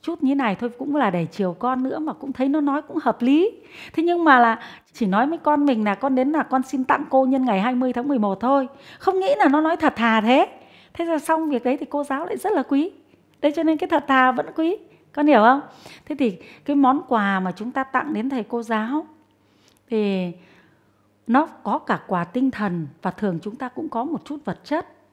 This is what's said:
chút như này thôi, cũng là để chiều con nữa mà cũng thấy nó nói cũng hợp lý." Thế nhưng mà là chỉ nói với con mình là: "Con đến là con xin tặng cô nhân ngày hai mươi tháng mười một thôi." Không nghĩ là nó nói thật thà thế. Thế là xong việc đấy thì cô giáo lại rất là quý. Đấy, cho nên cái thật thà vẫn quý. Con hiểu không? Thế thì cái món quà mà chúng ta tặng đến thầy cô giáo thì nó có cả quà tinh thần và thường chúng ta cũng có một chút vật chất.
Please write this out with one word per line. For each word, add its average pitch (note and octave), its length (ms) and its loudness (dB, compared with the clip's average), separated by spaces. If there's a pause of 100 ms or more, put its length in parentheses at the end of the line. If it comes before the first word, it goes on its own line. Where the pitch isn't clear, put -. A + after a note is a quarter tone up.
chút E4+ 220 -8
như C4+ 120 2
này A#3+ 200 0
thôi, A#3 140 -6
cũng C4+ 260 -6
là C4 140 2
để F3 160 -2
chiều F3+ 340 -4
con B3+ 240 -2
nữa C4 160 -4
mà D4+ 140 -6
cũng C4+ 200 -10
thấy C4+ 160 -2
nó D4+ 120 0
nói C#4+ 200 0
cũng - 200 -8
hợp A3+ 200 -2
lý." D4+ 300 2 (420)
Thế D#4+ 100 -2
nhưng F4 200 0
mà C#4 160 8
là A#3 200 4 (340)
chỉ - 120 -4
nói G3+ 220 2
với E4 100 -4
con D4 280 2
mình A#3 180 2
là: G3+ 120 0
"Con C4 200 -2
đến C4 160 2
là D4+ 120 0
con C4 200 -2
xin C4 200 -4
tặng C#4+ 260 0
cô C4+ 160 4
nhân C4 200 0
ngày G3 160 2
hai B3 140 0
mươi B3+ 180 0
tháng A#3+ 140 -4
mười C#4 120 0
một G3 200 0
thôi." C4+ 280 0 (320)
Không F#4+ 200 0
nghĩ F#4+ 180 2
là G4+ 100 4
nó C#4+ 140 4
nói D#4+ 160 0
thật D#4 180 2
thà A3+ 260 2
thế. B3+ 260 4 (460)
Thế E4+ 120 -6
là E4 140 -2
xong D#4+ 300 -2
việc B3 140 -2
đấy C4 160 0
thì D4 100 -8
cô C#4+ 140 -4
giáo C#4+ 220 -6
lại - 120 -8
rất G#4+ 160 -2
là C#4+ 100 0
quý. C#4+ 280 0 (500)
Đấy, D4+ 140 2
cho E4 80 -2
nên D#4 140 2
cái F4+ 120 -4
thật D4 180 0
thà C4 240 4
vẫn B3 140 -2 (100)
quý. E4 220 -2 (360)
Con D4 140 0
hiểu C4 140 8
không? C4 200 6 (440)
Thế D4+ 140 -8
thì G#3+ 180 0 (280)
cái C#4+ 100 0
món C#4 320 4
quà G3 320 0
mà F#3 120 -2
chúng G#3+ 200 -10
ta C4+ 120 -4
tặng C4+ 300 -4
đến G#3+ 160 -2
thầy C4 140 -4
cô A#3 200 -6
giáo A3+ 420 -4 (840)
thì G3 420 -2 (960)
nó C4 180 2
có C#4 340 -6
cả G#3+ 280 -4
quà F3+ 160 -2
tinh B3+ 280 -2
thần F3 360 -4 (140)
và F#3 100 -4
thường F3+ 300 -4
chúng G#3+ 140 -12
ta B3+ 140 -12
cũng E4 200 -10
có A#3 140 -6
một D4 220 -8
chút D4+ 200 -12
vật F#3 180 -10
chất. D#4+ 240 -4 (260)